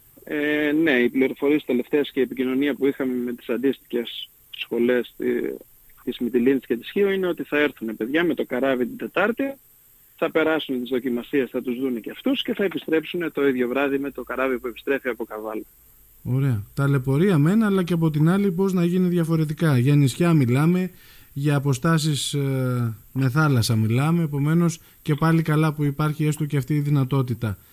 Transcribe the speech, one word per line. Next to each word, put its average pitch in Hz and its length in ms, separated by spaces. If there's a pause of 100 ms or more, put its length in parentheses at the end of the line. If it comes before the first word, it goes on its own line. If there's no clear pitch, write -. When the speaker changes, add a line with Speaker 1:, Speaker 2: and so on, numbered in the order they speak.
(240)
Speaker 1:
Ε, 151 480
ναι, 156 180
οι 123 180
πληροφορίες 135 560
τελευταίες 135 460
και - 100
η - 20
επικοινωνία 131 520
που 135 120
είχαμε 135 280
με 123 180
τις - 160
αντίστοιχες 120 800 (220)
σχολές, 120 680
ε, 123 340 (520)
της 123 140
Μυτιλήνης 123 480
και 117 100
της 117 140
Χίο 202 200
είναι 190 160
ότι 165 160
θα 147 160
έρθουν 120 380
παιδιά 139 280
με 160 100
το 143 100
καράβι 127 420
την 127 100
Τετάρτη, 214 580 (600)
θα 160 140
περάσουν 151 500
τις 123 100
δοκιμασίες, 123 600
θα 127 120
τους 120 160
δούνε 127 220
και - 100
αυτούς - 320
και 240 120
θα 208 100
επιστρέψουν 160 680
το 143 160
ίδιο 123 200
βράδυ 139 300
με 139 120
το 127 120
καράβι 127 360
που 123 80
επιστρέφει 131 420
από 117 160
Καβάλα. 110 380 (680)
Speaker 2:
Ωραία. 131 320 (120)
Ταλαιπωρία 139 640
μεν, 180 240
αλλά 196 200
και 175 100
από 165 180
την 151 180
άλλη 202 240
πώς 190 200
να 180 120
γίνει 180 240
διαφορετικά. 160 720
Για 131 160
νησιά 147 380
μιλάμε, 160 580 (420)
για 143 240
αποστάσεις, 147 800
ε, 127 600 (180)
με 131 160
θάλασσα 127 480
μιλάμε, 131 460
επομένως 160 580 (220)
και 151 120
πάλι 160 280
καλά 156 300
που 147 120
υπάρχει 151 420
έστω 151 180
και 147 120
αυτή 139 180
η 151 60
δυνατότητα 131 800 (140)